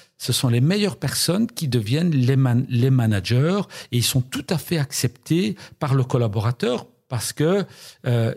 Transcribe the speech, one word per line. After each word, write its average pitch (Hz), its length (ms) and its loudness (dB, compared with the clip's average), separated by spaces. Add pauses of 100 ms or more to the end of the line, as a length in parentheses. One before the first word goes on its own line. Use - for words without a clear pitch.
(180)
Ce - 160 -4
sont 127 160 0
les 120 100 4
meilleures 190 380 2
personnes 180 500 -2
qui - 220 -4
deviennent 127 420 0
les 131 240 2
man-, 127 320 2
les 123 220 2
managers 123 720 2 (320)
et 120 60 0
ils 117 40 2
sont - 160 0
tout 131 300 -4
à 180 80 0
fait 165 220 -4
acceptés 165 760 -2 (240)
par 135 160 0
le 131 80 2
collaborateur 120 840 -2 (200)
parce 117 240 -6
que, 180 320 0 (420)
euh, 120 320 0